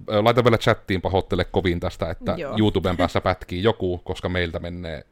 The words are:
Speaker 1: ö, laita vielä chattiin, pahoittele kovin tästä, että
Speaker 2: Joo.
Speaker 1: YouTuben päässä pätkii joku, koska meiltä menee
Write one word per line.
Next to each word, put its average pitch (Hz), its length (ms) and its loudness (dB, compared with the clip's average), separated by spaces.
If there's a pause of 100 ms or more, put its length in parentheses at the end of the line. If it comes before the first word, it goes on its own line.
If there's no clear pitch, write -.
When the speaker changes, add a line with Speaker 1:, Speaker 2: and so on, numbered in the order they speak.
Speaker 1:
ö, 107 140 2
laita 117 200 6
vielä 113 140 6
chattiin, 101 440 0
pahoittele 90 440 0
kovin 90 340 0
tästä, 87 300 -6
että 92 280 -4
Speaker 2:
Joo. 143 200 -8
Speaker 1:
YouTuben 95 400 2
päässä 90 240 0
pätkii 92 420 -2
joku, 95 340 0
koska 92 320 -6
meiltä 87 300 -2
menee 85 520 -10